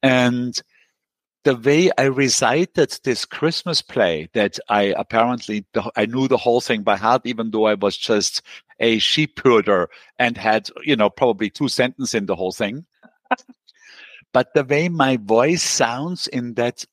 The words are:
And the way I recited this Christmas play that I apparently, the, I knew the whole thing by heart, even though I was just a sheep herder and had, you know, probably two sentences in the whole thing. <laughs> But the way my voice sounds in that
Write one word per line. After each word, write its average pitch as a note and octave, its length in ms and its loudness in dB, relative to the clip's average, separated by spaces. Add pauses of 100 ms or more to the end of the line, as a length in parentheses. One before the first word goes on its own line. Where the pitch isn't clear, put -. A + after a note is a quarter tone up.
And B2 560 2 (840)
the C#3 120 4
way D3 420 4
I B2+ 60 2
recited C3+ 1000 0
this B2 220 -4
Christmas - 560 -4
play E2+ 520 -2
that G#2 340 -2
I G2+ 300 2
apparently, A2+ 760 -2
the, A2+ 220 -4
I G#2+ 100 0
knew B2+ 220 -2
the B2+ 100 2
whole A#2+ 240 2
thing A2 220 -4
by G2+ 140 2
heart, A2+ 280 2
even A2+ 260 -6
though A2 140 2
I G#2+ 100 2
was G2 200 0
just - 460 -2 (380)
a A2+ 200 2
sheep - 440 -2
herder G#2 460 4 (300)
and A#2 180 0
had, A2 320 -2 (140)
you D3 120 0
know, G#2+ 140 2
probably A2 400 0
two C#3 200 -4
sentences B2+ 440 -2
in G#2 120 -2
the F#2+ 100 -2
whole F#2 160 -4
thing. A#2 340 -6 (460)
<laughs> - 40 0 (1000)
But - 200 2
the D3 120 2
way D3 240 0
my C3+ 280 2
voice A#2 460 2
sounds C3+ 640 -2
in A#2+ 280 -6
that A#2+ 380 -4